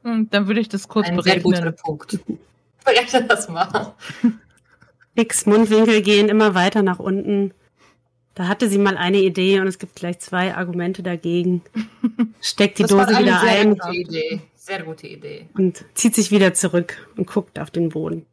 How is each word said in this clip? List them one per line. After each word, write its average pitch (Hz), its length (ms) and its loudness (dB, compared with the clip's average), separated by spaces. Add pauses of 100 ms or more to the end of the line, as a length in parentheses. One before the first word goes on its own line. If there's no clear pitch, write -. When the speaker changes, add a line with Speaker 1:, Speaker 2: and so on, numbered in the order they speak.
Speaker 1:
Hm, 226 260 -2
dann 202 160 0
würde 208 140 0
ich 220 80 -4
das - 180 -8
kurz 202 220 -2
Speaker 2:
Ein 175 140 0
sehr 185 180 2
Speaker 1:
berechnen. - 20 -8
Speaker 2:
guter 175 300 0
Punkt. 160 460 -8 (340)
<laughs> - 320 -20
Berechne 247 400 2
das 208 240 -2
mal. 170 460 -4 (1200)
Speaker 3:
Ticks - 300 0
Mundwinkel 214 560 4
gehen 208 260 4
immer 214 260 4
weiter 190 280 2
nach 180 160 0
unten. 196 540 -2 (840)
Da 180 140 -4
hatte 202 200 -2
sie 196 100 0
mal 196 200 2
eine 185 200 0
Idee 190 420 2
und 190 60 -2
es 185 120 -6
gibt - 180 -16
gleich 175 220 -8
zwei 180 360 -4
Argumente 180 480 -6
dagegen. 175 600 -2 (400)
Speaker 2:
<laughs> 226 380 -4
Speaker 3:
Steckt - 380 -2
die 202 40 2
Speaker 2:
Das 185 100 2
war 196 140 6
Speaker 3:
Dose 214 100 2
Speaker 2:
eine 247 100 2
Speaker 3:
wieder - 140 2
Speaker 2:
sehr 190 200 2
Speaker 3:
ein 214 180 4
Speaker 2:
gute 175 180 -8
Idee. 160 440 -6 (140)
Sehr 196 280 -10
gute 160 240 -14
Idee. - 500 -18
Speaker 3:
und 185 280 -2 (100)
zieht - 200 0
sich 202 180 0
wieder 190 200 4
zurück 175 640 -4
und 190 120 -4
guckt - 300 -6
auf 151 120 -10
den 165 200 -2
Boden. 160 420 -8